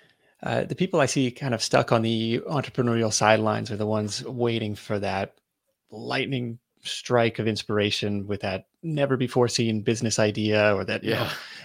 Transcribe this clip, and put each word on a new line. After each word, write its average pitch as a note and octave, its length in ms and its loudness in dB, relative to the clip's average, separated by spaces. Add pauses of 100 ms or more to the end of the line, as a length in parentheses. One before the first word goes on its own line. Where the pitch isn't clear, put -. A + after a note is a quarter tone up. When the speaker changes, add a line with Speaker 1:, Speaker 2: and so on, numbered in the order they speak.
(420)
Speaker 1:
Uh, A#2+ 220 0
the - 120 -6
people F3+ 240 0
I C3+ 60 4
see B2+ 240 0
kind B2+ 240 -4
of - 80 -4
stuck - 280 2
on A#2 120 4
the A2+ 440 0
entrepreneurial A#2 680 0
sidelines A2 580 4
are G#2+ 60 -6
the G#2 100 -2
ones G#2+ 380 -2
waiting A2+ 500 -2
for G#2 260 -6
that G2 400 -4 (500)
lightning A#2+ 680 -4 (240)
strike A#2 560 2
of A2 80 0
inspiration G#2 800 0
with G2+ 140 -4
that F#2+ 260 -6 (160)
never C#3+ 340 0
before B2 320 2
seen A2+ 340 0
business A2+ 360 0
idea, G#2+ 560 4
or G2 100 -2
that, G#2+ 200 -4
you A2 60 -2
know, A2+ 120 0
Speaker 2:
Yeah. G#2+ 100 -4 (320)